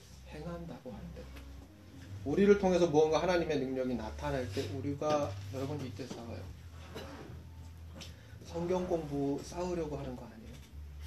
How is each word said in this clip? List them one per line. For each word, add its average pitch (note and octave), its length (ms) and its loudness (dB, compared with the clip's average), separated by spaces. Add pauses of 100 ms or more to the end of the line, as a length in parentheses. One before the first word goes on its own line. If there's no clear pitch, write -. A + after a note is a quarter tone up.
(280)
행한다고 E3 640 -10
할 G#2 80 -10 (160)
때, E3 60 -12 (1040)
우리를 G3 340 8
통해서 F3 280 8
무언가 D#3 340 8
하나님의 E3 380 4
능력이 C3 360 0
나타날 B2+ 560 -2
때 - 240 -2
우리가, C#3+ 560 2 (220)
여러분, C#3 320 -2
이때 B2+ 220 -8
싸워요. - 340 -8 (2000)
성경 F3 420 0
공부 C#3+ 560 0
싸우려고 E3+ 540 -2
하는 C3+ 180 -6
거 B2 100 -10
아니에요. A2 260 -14 (560)